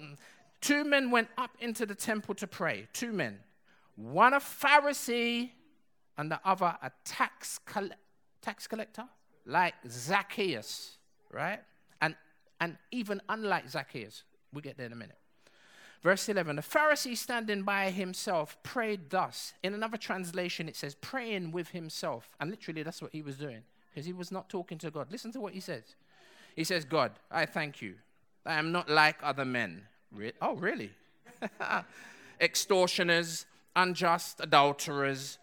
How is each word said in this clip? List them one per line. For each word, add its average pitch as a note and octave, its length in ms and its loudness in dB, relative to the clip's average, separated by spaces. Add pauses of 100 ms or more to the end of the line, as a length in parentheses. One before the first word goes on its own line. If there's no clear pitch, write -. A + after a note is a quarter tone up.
(600)
two D4 240 2
men C#4 260 4
went A3+ 260 4
up B3 140 -2 (100)
into A#3 260 -4
the G3+ 80 -6
temple G#3+ 420 -2
to G3+ 100 -6
pray. A#2+ 460 -2
Two A#3+ 200 -6
men. A#2 280 -2 (560)
One E3 380 6
a C#4 60 4
Pharisee B3 1120 2 (680)
and D3+ 140 -4
the D3+ 140 -2
other F#3 360 4
a C3 100 -8 (140)
tax - 540 -4
coll-, G3 320 -6 (500)
tax - 260 -8
collector, G#3+ 380 -10 (420)
like E3 280 2 (140)
Zacchaeus, D3+ 1080 -2 (340)
right? F3 300 -4 (400)
And, D#3 140 0 (460)
and E3+ 180 -4 (120)
even G#3 380 -4
unlike G3+ 400 -2
Zacchaeus. C3 560 -10 (280)
We'll D3 100 -10
get C3+ 160 -14
there B2 80 -8
in A2+ 60 -12
a A#2 40 -14
minute. A2 220 -16 (840)
Verse F#3+ 260 4
eleven, E3 280 0
"The D3 60 -2
Pharisee D4 540 4
standing G#3+ 460 -2
by G3 280 0
himself F#3 720 -2
prayed G#3 480 -4
thus." E3+ 520 -2
In F#3+ 100 0
another A3 240 -4
translation, F3+ 720 -4
it - 80 -12
says, C#3+ 180 -8
"praying A3 560 -6
with E3+ 180 -4
himself." D#3+ 720 -8
And D3+ 120 -4
literally, E3 320 -8
that's D#3+ 180 -10
what D3+ 120 -12
he D#3 100 -10
was C#3 140 -10
doing, C3 260 -10 (320)
'cause D3 100 -10
he F3+ 80 -8
was F3+ 180 -10
not F#3 200 -10
talking F3+ 280 -6
to D#3+ 120 -8
God. C#3+ 200 -8
Listen A3+ 220 -10
to C4+ 80 -10
what F#3+ 140 -8
he F#3+ 60 -10
says. D3+ 360 -10 (600)
He D#3+ 80 -2
says, E3 200 0
"God, C3 340 2 (120)
I - 160 0
thank D3+ 340 -4
you. F#2+ 160 -10 (480)
I E3 100 -2
am D#3 160 2
not F3 180 0
like D3+ 340 6
other C#3 240 0
men." G2 420 -4 (240)
Re-, G#2+ 200 -8 (100)
oh, B3 140 0
really? F3 360 -4 (480)
<laughs> - 440 -4 (560)
"Extortioners, E3+ 1080 2 (280)
unjust, F3 640 2
adulterers, C#3+ 1040 4